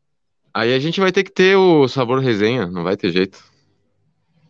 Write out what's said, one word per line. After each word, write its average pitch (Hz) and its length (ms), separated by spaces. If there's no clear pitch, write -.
Aí 113 180
a 131 60
gente 160 220
vai 190 120
ter 196 120
que 190 80
ter 190 240
o 170 320
sabor 127 320
resenha, 117 480
não 87 160
vai 92 120
ter 107 140
jeito. 92 340